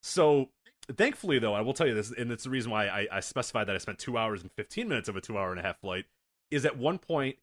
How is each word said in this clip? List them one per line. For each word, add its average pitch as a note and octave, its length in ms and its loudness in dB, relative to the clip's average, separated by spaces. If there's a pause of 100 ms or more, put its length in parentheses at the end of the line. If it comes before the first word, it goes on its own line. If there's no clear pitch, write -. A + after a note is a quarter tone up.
So D3 480 6 (460)
thankfully, G3 420 4
though, A2 160 2
I G#2 60 0
will B2 140 0
tell E3 120 2
you B2 80 2
this, G#2 160 -2
and A#2+ 220 -4
it's A#2 120 -8
the C3 60 -6
reason B2 200 -2
why G#2+ 180 2
I, G2+ 240 -2
I F#2+ 80 -2
specified A#2 440 -2
that G2 100 -2
I F#2 40 0
spent G2 200 -8
two A#2+ 180 -4
hours A2 260 -2
and F#2 100 -14
fifteen - 360 -6
minutes B2+ 220 -2
of G2 60 -4
a F#2+ 40 -6
two G#2+ 180 -8
hour F#2 120 0
and F#2 100 -6
a - 20 -8
half F2+ 180 -4
flight, F#2 260 -6 (440)
is C#3+ 140 0
at C#3 140 0
one D3+ 200 0
point C3+ 440 -2